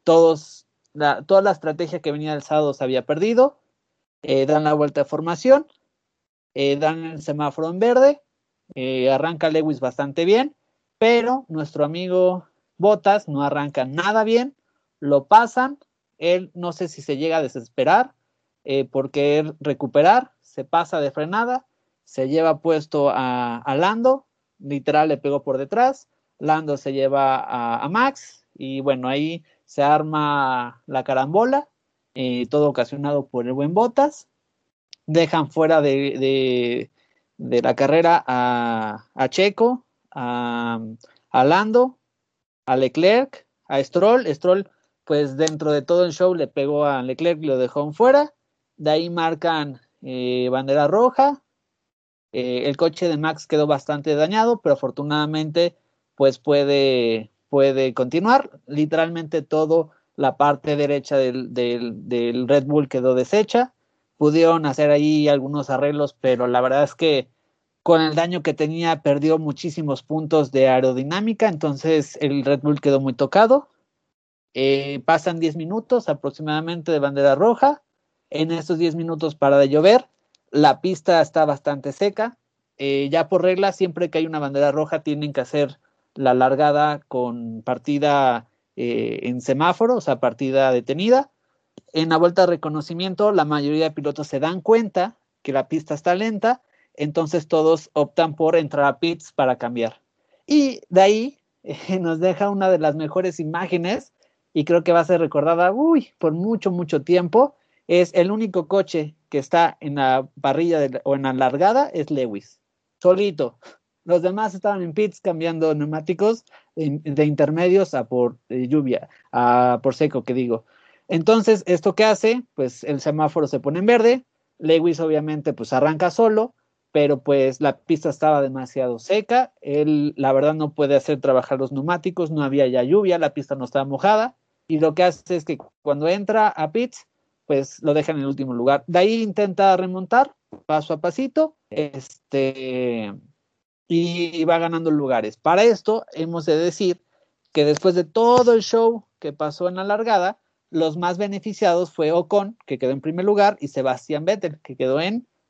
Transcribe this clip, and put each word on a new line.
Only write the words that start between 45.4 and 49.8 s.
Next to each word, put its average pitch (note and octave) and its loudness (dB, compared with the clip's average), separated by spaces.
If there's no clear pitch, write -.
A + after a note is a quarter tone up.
de D3 0
todo F3 2
el F3 -6
show F3+ 0
le D3+ -4
pegó D3 -2
a C#3 -2
Leclerc D3+ -4
y D#3 -6
lo C3+ 0
dejó B2+ -2
en D3+ -8
fuera. C4+ 2
De D3+ -2
ahí E3 0
marcan, E3 -4